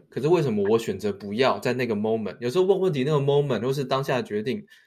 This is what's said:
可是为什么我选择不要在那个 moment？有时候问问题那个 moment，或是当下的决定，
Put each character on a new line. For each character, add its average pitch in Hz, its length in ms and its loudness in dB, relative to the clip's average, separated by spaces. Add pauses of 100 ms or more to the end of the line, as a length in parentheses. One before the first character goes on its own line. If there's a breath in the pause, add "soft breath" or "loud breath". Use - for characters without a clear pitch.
可 - 140 -6
是 139 40 0
为 170 140 4
什 139 100 0
么 104 200 0
我 113 80 6
选 104 200 -4
择 101 140 -2
不 101 220 -10
要 117 240 2
在 123 160 -2
那 127 120 -2
个 113 80 -2
moment？ 107 460 -2
有 120 80 -4
时 123 80 -2
候 185 80 4
问 190 160 4
问 185 100 2
题 135 140 -2
那 156 80 2
个 151 60 4
moment， 139 420 2
或 127 100 -2
是 135 140 -4
当 135 180 -2
下 139 140 -2
的 120 60 0
决 107 200 -4
定， 110 220 -4 (220 soft breath)